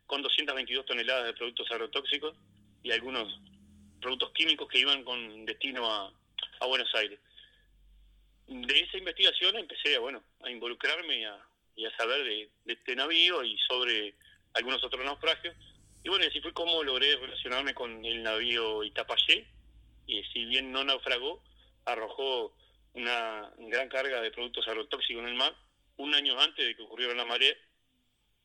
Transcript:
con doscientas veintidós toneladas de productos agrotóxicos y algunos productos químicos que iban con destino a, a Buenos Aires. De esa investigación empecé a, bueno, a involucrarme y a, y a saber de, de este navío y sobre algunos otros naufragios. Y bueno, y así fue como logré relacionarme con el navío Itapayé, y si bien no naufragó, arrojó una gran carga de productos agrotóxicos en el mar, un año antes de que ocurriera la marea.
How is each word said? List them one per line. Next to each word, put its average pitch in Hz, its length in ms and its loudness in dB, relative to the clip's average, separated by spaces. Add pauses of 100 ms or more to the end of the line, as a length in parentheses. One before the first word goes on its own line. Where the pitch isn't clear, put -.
con 139 160 -2
doscientas 143 320 2
veintidós 123 320 -2
toneladas 123 400 0
de 113 80 -2
productos 120 380 -6
agrotóxicos 135 640 -2 (460)
y 120 100 -2
algunos 113 480 -2 (600)
productos 127 320 -2
químicos 156 360 2
que 131 100 2
iban 135 240 6
con 117 420 -8
destino 120 480 -2
a, 98 200 -4 (480)
a 127 60 0
Buenos 127 280 0
Aires. 104 240 0 (1300)
De 131 340 2
esa 175 160 0
investigación 190 600 2
empecé 151 400 0
a, - 20 4
bueno, 123 240 -4 (180)
a 127 100 -8
involucrarme 123 680 -2
y 110 60 -4
a, 104 140 -8 (360)
y 110 100 -8
a 110 120 -6
saber 123 280 2
de, 107 240 -4 (160)
de 120 100 -4
este - 200 -6
navío 165 480 6
y 110 160 -2 (100)
sobre 120 460 2 (400)
algunos 123 300 0
otros 127 200 -4
naufragios. 160 520 0 (480)
Y 165 40 -6
bueno, 185 160 2
y 151 40 6
así 143 120 -4
fue 170 120 -6
como 170 300 2
logré 139 340 4
relacionarme 135 580 -2
con 113 300 -6
el 117 180 -2
navío 110 640 0
Itapayé, 123 600 -2 (600)
y 104 160 -4 (100)
si 117 140 -6
bien 131 260 -2
no 135 120 -2
naufragó, 131 600 -2 (400)
arrojó 120 720 -2 (380)
una 117 640 -2
gran 117 300 -2
carga 131 340 0
de 110 80 -2
productos 120 380 -6
agrotóxicos 113 540 -4
en 120 60 -6
el 120 60 -4
mar, 131 200 2 (420)
un 147 180 -2
año 139 260 2
antes 151 240 2
de 117 100 2
que 113 80 -16
ocurriera 120 320 -2
la 120 120 -2
marea. 123 280 6 (920)